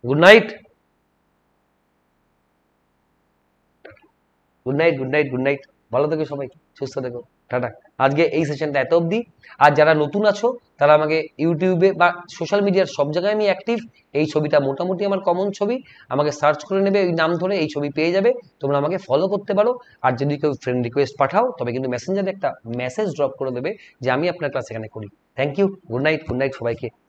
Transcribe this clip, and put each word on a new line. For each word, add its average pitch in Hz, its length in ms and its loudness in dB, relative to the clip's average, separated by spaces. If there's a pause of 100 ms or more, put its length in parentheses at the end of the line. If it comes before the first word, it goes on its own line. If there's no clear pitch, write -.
গুড 139 120 0
নাইট, 202 340 8 (4000)
গুড 131 80 -2
নাইট, 156 240 2
গুড 131 100 -6
নাইট, 139 220 0
গুড 127 100 -4
নাইট। 139 200 -2 (320)
ভালো 139 160 2
থেকো 156 160 -2
সবাই, 139 220 -8 (320)
সুস্থ 135 200 -8
থেকো, 123 240 -8 (260)
টাটা। 123 220 -4 (280)
আজকে 143 240 2
এই 160 220 2
সেশনটা 143 360 -4
এত 131 140 0
অবধি। 175 280 0 (360)
আর 147 120 8
যারা 151 240 6
নতুন 156 320 0
আছো, 226 300 0 (220)
তারা 147 160 6
আমাকে 156 320 2 (140)
YouTube-এ 175 520 2
বা 175 220 2 (180)
সোশ্যাল 202 280 -2
মিডিয়ার 190 260 2
সব 147 260 -2
জায়গায় 180 220 0
আমি 214 100 -2
অ্যাক্টিভ। 208 340 -2 (340)
এই 147 140 0
ছবিটা 151 340 0
মোটামুটি 170 440 -4
আমার 196 160 -2
কমন 190 300 0
ছবি, 226 320 -4 (260)
আমাকে 143 240 -2
সার্চ 147 320 0
করে 196 180 -2
নেবে 196 200 2
ওই 175 100 0
নাম 165 220 0
ধরে, 185 240 -2
এই 156 160 -2
ছবি 143 160 -4
পেয়ে 160 220 0
যাবে। 196 200 2 (280)
তোমরা 143 180 0
আমাকে 165 200 -2
ফলো 156 300 0
করতে 202 260 -4
পারো। 233 240 2 (240)
আর 131 100 2
যদি 143 260 -2
কেউ 147 140 0 (100)
ফ্রেন্ড 127 220 -2
রিকোয়েস্ট 131 340 -2
পাঠাও, 190 400 0
তবে 120 140 -4
কিন্তু 131 180 -4
মেসেঞ্জারে 190 400 -4
একটা 135 240 -6 (220)
মেসেজ 131 380 -4
ড্রপ 139 240 -2
করে 135 120 -4
দেবে 139 260 -6 (240)
যে 127 100 -2
আমি 147 180 0
আপনার 165 220 -4
ক্লাস 127 200 -6
এখানে 110 180 -10
করি। 110 180 -12 (300)
Thank 139 180 -2
you, 196 120 2
good 156 340 -6
night, 156 240 0
good 123 160 -4
night 135 180 -2
সবাইকে। 117 300 -6 (200)